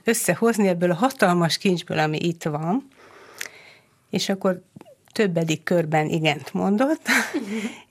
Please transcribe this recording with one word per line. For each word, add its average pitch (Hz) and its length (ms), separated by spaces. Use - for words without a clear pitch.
összehozni 226 640
ebből 180 240
a 165 40
hatalmas 175 640
kincsből, 165 420
ami 156 180
itt 170 260
van. 165 440
És 202 200
akkor 190 320
többedik 165 480
körben 156 440
igent 151 460
mondott, 208 540
<laughs> 220 380